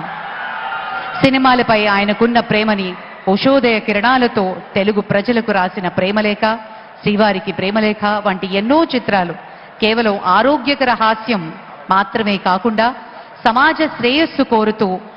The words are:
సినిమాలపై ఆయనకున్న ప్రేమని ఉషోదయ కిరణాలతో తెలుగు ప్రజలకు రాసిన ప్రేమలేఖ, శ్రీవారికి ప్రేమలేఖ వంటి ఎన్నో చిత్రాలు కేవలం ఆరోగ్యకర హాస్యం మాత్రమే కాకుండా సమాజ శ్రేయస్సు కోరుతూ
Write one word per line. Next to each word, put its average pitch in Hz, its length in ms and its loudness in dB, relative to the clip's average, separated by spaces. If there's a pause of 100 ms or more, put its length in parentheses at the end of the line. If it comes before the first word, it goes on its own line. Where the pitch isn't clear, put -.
(1200)
సినిమాలపై 254 680 4
ఆయనకున్న 208 520 2
ప్రేమని 214 500 0 (380)
ఉషోదయ 233 520 4
కిరణాలతో 226 680 0 (300)
తెలుగు 202 260 0
ప్రజలకు 214 500 0
రాసిన 185 360 -2
ప్రేమలేఖ, 208 560 -2 (580)
శ్రీవారికి 202 500 0
ప్రేమలేఖ 208 520 -2 (220)
వంటి 190 220 -2 (120)
ఎన్నో 254 240 2
చిత్రాలు 196 520 -2 (460)
కేవలం 220 340 2 (220)
ఆరోగ్యకర 262 540 2 (100)
హాస్యం 220 420 0 (460)
మాత్రమే 202 480 0
కాకుండా 208 500 0 (580)
సమాజ 269 320 4 (200)
శ్రేయస్సు 277 460 2
కోరుతూ 214 440 2 (300)